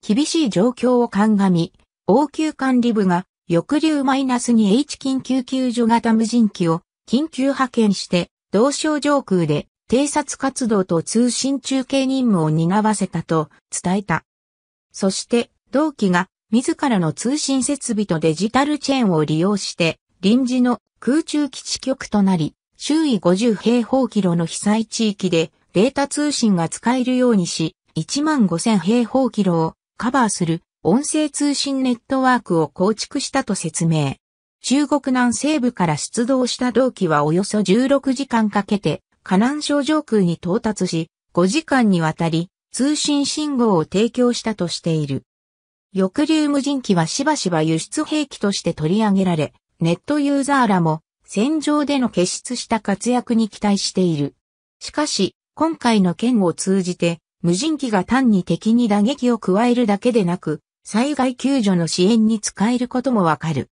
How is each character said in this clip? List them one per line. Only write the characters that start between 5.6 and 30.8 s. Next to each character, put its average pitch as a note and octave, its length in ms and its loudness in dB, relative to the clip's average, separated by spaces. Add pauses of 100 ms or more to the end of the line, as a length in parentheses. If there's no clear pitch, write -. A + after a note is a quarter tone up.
助 A#3 160 0
型 A3+ 260 2
無 A3+ 120 2
人 A3 240 2
機 F3 180 -2
を E3 140 0 (260)
緊 C#4+ 200 -2
急 C4+ 220 -2
派 C4+ 200 -2
遣 G#3+ 240 2
し - 140 -6
て、 F3 240 -2 (200)
同 A#3+ 200 2
省 D4+ 280 -2
上 C#4+ 220 0
空 F3+ 240 0
で D3 220 -2 (220)
偵 C#4 200 2
察 - 280 -4
活 C4 300 -4
動 G#3 160 2
と E3+ 180 0
通 A#3+ 300 0
信 C4+ 300 -2
中 C4 240 -2
継 C4+ 200 -2
任 C4 200 0
務 F#3+ 180 2
を D#3 60 2
担 E3+ 320 2
わ G#3+ 120 2
せ G3+ 140 -2
た E3 160 -6
と D#3+ 260 -2 (220)
伝 F3+ 280 -2
え G#3 40 -8
た。 E3 220 -4 (680)
そ - 200 -2
し - 140 -8
て、 - 240 -2 (220)
同 D4 220 0
機 G3+ 160 -2
が F3+ 180 2 (240)
自 C4+ 260 0
ら B3 220 0
の D#3+ 140 0
通 C4+ 240 -4
信 C4+ 260 -2
設 C4 300 -4
備 G#3 120 -2
と E3 140 -2
デ D#3+ 140 2
ジ F#3 180 -4
タ C#4 140 2
ル D4 140 -2
チ - 120 -4
ェ C4 120 0
ー G#3+ 40 2
ン F#3 40 2
を D#3 120 2
利 D#3 160 -2
用 F#3+ 160 0
し - 220 -8
て、 E3 200 -2 (220)
臨 A#3+ 260 2
時 B3 160 0
の B3 200 0 (180)
空 D4 240 0
中 D4 260 -2
基 - 140 -16
地 - 160 -8
局 - 280 -6
と G#3 140 0
な F#3+ 140 2
り、 D#3 180 -4 (220)
周 D#4 320 0
囲 A3+ 120 0
五 F3 140 2
十 A3 220 2
平 A#3 300 0
方 C4 240 0
キ G#3 120 -2
ロ F3 140 0
の E3+ 100 0
被 - 120 -8
災 G#3+ 280 0
地 A3 260 -2
域 F#3+ 180 -4
で E3 240 0 (180)
デ G#3 180 2
ー - 40 -10
タ C#4 160 -2
通 D4 240 -2
信 G#3 240 2
が E3 100 -2
使 - 260 -2
え C4 120 0
る B3+ 100 0
よ B3 140 2
う A#3 80 4
に F3 100 0
し、 - 300 -4 (180)
一 B3+ 280 -4
万 D4+ 220 2
五 E3+ 120 0
千 A3 220 2
平 A3 280 0
方 C4 220 0
キ G3+ 160 -2
ロ E3+ 160 2
を D#3+ 120 -2 (220)
カ A#3 160 -4
バ C4+ 140 2
ー G#3 40 0
す - 160 -4
る E3 180 -2 (200)